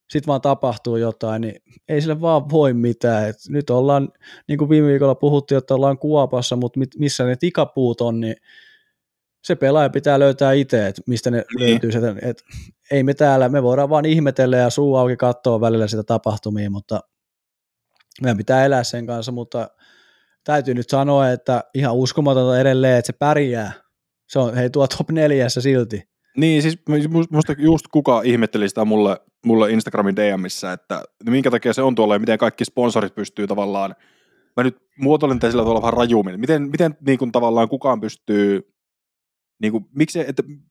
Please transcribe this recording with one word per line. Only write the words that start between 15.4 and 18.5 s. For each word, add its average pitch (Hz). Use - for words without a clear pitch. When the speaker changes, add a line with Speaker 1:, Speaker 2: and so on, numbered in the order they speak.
Speaker 1:
välillä 113
sitä 107
tapahtumia, 104
mutta 101
meidän 120
pitää 131